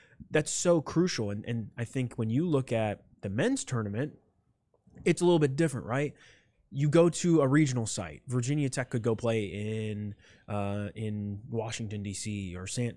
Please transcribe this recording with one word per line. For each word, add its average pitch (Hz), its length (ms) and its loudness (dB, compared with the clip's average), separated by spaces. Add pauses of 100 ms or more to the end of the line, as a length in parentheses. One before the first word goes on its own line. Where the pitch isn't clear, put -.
(300)
that's 151 200 2
so 175 300 4
crucial. 160 500 0
And, 104 140 -6
and 117 320 -4
I 120 80 -4
think 123 300 -4
when 110 160 -2
you 143 160 2
look 135 260 0
at 110 320 0 (160)
the 104 80 -6
men's 185 340 0
tournament, 113 520 -4 (880)
it's 175 160 2
a 175 40 2
little 175 140 6
bit 139 160 4
different, 139 320 0
right? 139 280 -2 (580)
You 143 160 2
go 170 200 8
to 165 340 4
a 135 60 4
regional 131 380 4
site. 85 400 -8
Virginia 131 420 0
Tech 127 220 -4
could 120 120 -2
go 117 120 2
play 113 300 0
in, 104 720 -6 (320)
uh, 101 480 -4
in 104 420 -4 (100)
Washington, 110 540 -6
D 101 100 -6
C, 98 440 -6
or 92 100 -10
San, 120 300 -4